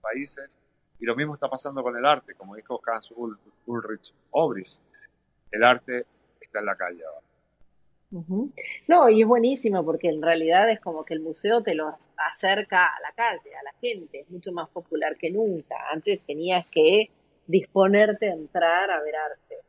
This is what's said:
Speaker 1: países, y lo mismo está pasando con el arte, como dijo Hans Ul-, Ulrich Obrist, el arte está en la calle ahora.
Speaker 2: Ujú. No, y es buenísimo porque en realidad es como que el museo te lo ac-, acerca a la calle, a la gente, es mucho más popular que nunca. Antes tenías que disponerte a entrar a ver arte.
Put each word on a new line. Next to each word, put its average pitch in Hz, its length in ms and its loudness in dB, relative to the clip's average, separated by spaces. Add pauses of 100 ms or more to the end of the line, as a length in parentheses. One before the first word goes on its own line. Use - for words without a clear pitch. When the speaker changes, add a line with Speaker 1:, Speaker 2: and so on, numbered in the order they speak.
Speaker 1:
países, 139 560 -10 (440)
y 117 60 -8
lo 117 80 -2
mismo 147 200 -6
está 139 140 -6
pasando 135 340 -8
con 120 140 -6
el 120 80 -6
arte, 139 300 0
como 98 220 -20
dijo 113 300 -10
Hans 113 260 -6
Ul-, 117 260 -10 (280)
Ulrich 107 460 -10 (180)
Obrist, 127 520 -2 (680)
el 107 140 0
arte 123 420 2 (340)
está - 200 -10
en 104 60 -6
la 98 100 -4
calle 87 280 -8
ahora. 76 180 -16 (880)
Speaker 2:
Ujú. 185 400 -6 (360)
No, 311 240 8
y 220 100 8
es 220 80 6
buenísimo 233 560 2
porque 160 240 -2
en 156 140 -2
realidad 165 480 4
es 214 100 0
como 160 240 -10
que - 100 -10
el 156 60 -6
museo 202 420 -2
te 185 120 -2
lo 156 140 -4
ac-, - 280 -16
acerca 185 720 0
a - 140 -4
la 151 120 -12
calle, 220 420 -4
a 143 80 -16
la 139 180 -16
gente, 185 400 -8
es 147 100 -20
mucho 180 200 -12
más 170 200 -8
popular 156 480 -6
que - 120 -6
nunca. 190 460 -4 (160)
Antes 185 340 -2
tenías 170 420 -2
que 185 420 4 (360)
disponerte 202 840 4
a - 40 -4
entrar 170 560 0
a 165 120 -2
ver 151 140 -6
arte. 151 400 -8 (120)